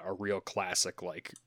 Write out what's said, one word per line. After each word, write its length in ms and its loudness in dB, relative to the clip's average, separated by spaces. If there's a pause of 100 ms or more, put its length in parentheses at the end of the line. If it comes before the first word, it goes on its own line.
a 80 0
real 280 2
classic, 600 0
like, 320 -6 (140)